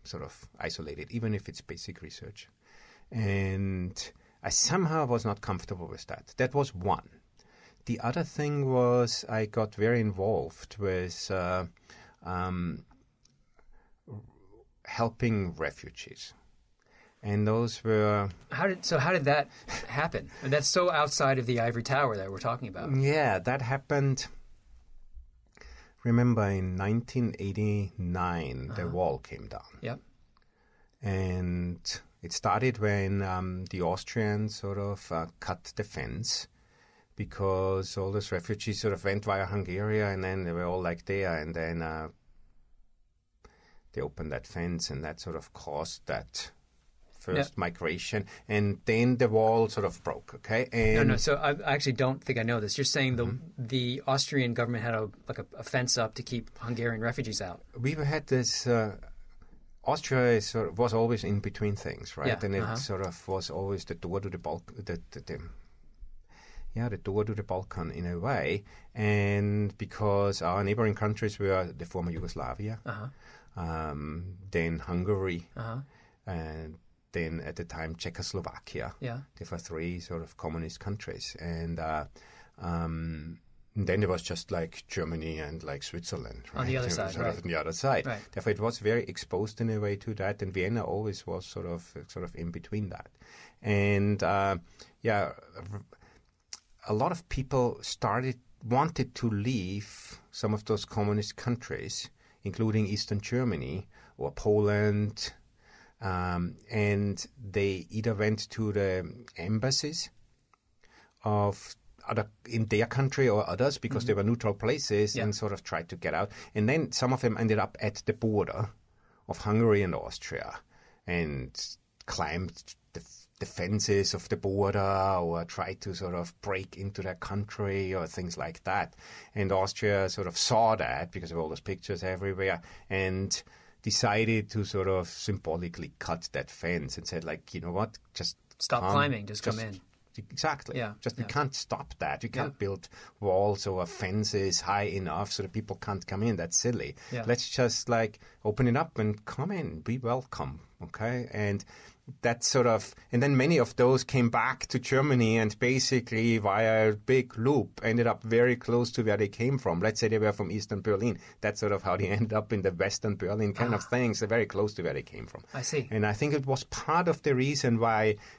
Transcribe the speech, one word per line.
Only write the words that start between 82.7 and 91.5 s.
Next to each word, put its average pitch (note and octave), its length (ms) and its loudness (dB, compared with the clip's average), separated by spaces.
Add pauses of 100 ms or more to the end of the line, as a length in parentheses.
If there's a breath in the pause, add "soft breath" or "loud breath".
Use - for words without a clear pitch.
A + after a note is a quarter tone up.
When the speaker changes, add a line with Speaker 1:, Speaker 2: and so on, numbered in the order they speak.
Speaker 1:
then F#2+ 240 2
there G2 80 2
was F2+ 120 0
just, - 300 -8
like, E2 380 -4
Germany D#2+ 500 -4
and, D#2 240 -8
like, C#2+ 200 -8
Switzerland, - 600 -8 (100)
Speaker 2:
On B2+ 120 -4
the C3 100 0
Speaker 1:
right? B2+ 40 0
Speaker 2:
other B2 100 -2
Speaker 1:
They A#2 120 0
were F#2+ 60 -2
Speaker 2:
side, F2+ 60 -6
Speaker 1:
sort F2 120 -2
Speaker 2:
right. - 120 -2
Speaker 1:
of - 60 -8
on F2+ 60 -6
the E2 60 0
other D#2 180 0
side. A#2+ 320 2
Speaker 2:
Right. G#2+ 160 -6 (120)
Speaker 1:
Therefore, G#2 180 0
it F#2+ 80 -2
was A2+ 200 0
very A2 240 2
exposed F#2+ 580 -4
in A2+ 80 0
a G#2+ 100 0
way G2+ 180 0
to A2 180 -6
that, G2+ 260 -2
and F#2 120 -4
Vienna G2 300 0
always G2+ 440 -4
was F2+ 180 -6
sort F2+ 200 -8